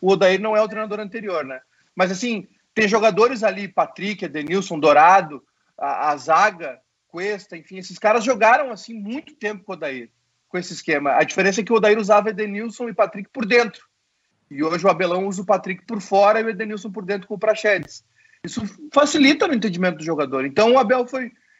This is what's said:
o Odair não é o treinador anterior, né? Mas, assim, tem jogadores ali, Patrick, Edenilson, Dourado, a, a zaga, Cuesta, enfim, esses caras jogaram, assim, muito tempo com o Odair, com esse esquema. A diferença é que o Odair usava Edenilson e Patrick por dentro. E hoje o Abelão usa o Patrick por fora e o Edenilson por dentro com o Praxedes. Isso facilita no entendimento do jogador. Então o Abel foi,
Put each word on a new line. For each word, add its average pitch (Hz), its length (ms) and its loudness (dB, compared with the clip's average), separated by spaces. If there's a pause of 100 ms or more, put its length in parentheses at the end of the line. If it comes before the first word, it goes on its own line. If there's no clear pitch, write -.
o 185 120 2
Odair 190 280 4
não 214 160 -2
é 214 60 4
o 214 60 -2
treinador 214 320 -8
anterior, 196 440 -8
né? 131 160 -14 (360)
Mas, 185 160 0
assim, 214 340 -6 (260)
tem 214 140 0
jogadores 220 560 2
ali, 196 240 -2
Patrick, 185 580 -4
Edenilson, 156 540 -4
Dourado, 151 640 6 (340)
a, 139 340 -4
a 147 60 -2
zaga, 160 640 0 (280)
Cuesta, 185 480 -10
enfim, 190 220 -18
esses 185 200 -16
caras 220 240 2
jogaram, 247 480 2
assim, 226 240 -14
muito 226 400 -12
tempo 208 300 -8
com 190 80 -12
o - 20 -10
Odair, 135 340 -10 (400)
com - 80 -10
esse 180 160 -10
esquema. 143 420 -2
A 151 100 4
diferença 196 360 0
é 196 40 -2
que 233 80 -4
o 226 40 6
Odair 214 220 4
usava 208 320 2
Edenilson 214 580 -8
e 214 60 -12
Patrick 202 360 -4
por 247 140 -8
dentro. 233 440 0 (640)
E 139 120 -6
hoje 165 240 -2
o - 20 6
Abelão 180 380 0
usa 196 160 -6
o - 20 -14
Patrick 196 400 -2
por 220 160 -8
fora 202 400 4
e 220 40 -2
o 226 40 -6
Edenilson 214 420 -8
por 202 140 -12
dentro 196 240 -6
com 214 60 -10
o 185 40 -8
Praxedes. 208 640 -2 (400)
Isso 214 200 -8 (280)
facilita 294 560 4
no 320 60 -2
entendimento 185 460 -2
do 156 60 -14
jogador. 139 420 -2
Então 208 260 2
o 262 60 6
Abel 254 280 2
foi, 254 260 -8 (280)